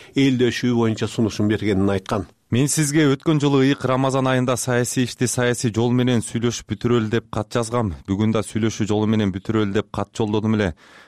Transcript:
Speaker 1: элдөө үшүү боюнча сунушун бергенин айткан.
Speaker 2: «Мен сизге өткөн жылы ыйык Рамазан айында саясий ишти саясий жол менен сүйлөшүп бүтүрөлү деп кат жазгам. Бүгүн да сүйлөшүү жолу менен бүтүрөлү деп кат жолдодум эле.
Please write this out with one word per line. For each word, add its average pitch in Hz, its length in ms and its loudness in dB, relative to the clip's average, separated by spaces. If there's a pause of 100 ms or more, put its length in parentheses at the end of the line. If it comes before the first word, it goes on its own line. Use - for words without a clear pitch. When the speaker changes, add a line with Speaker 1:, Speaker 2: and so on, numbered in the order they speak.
(140)
Speaker 1:
элдөө 123 400 2
үшүү 123 220 0
боюнча 113 320 0
сунушун 107 400 -2
бергенин 101 420 2
айткан. 98 380 -4 (200)
Speaker 2:
«Мен 135 200 2
сизге 151 420 2
өткөн 143 320 0
жылы 139 220 4
ыйык 139 180 0
Рамазан 131 480 0
айында 127 260 0
саясий 123 460 -2
ишти 123 240 -2
саясий 123 480 -2
жол 117 160 2
менен 123 320 2
сүйлөшүп 120 480 -4
бүтүрөлү 113 400 0
деп 113 240 -2
кат 107 160 -4
жазгам. 113 460 -2 (100)
Бүгүн 101 240 0
да 107 160 0
сүйлөшүү 107 400 -2
жолу 104 240 0
менен 107 240 0
бүтүрөлү 104 400 -2
деп 107 160 -2
кат - 240 -8
жолдодум 110 400 -2
эле. 101 220 0 (320)